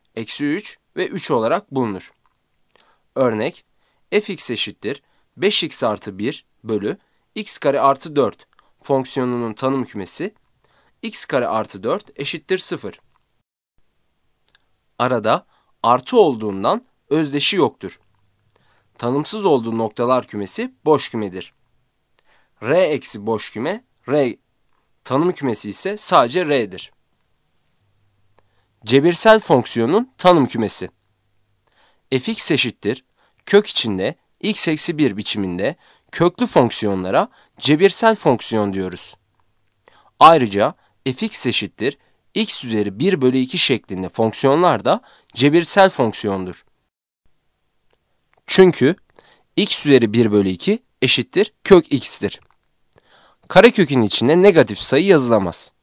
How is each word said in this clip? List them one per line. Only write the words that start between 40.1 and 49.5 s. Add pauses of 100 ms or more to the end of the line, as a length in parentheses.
Ayrıca (320)
fx
eşittir (360)
x
üzeri
bir
bölü
iki
şeklinde
fonksiyonlar
da (340)
cebirsel
fonksiyondur. (1900)
Çünkü (600)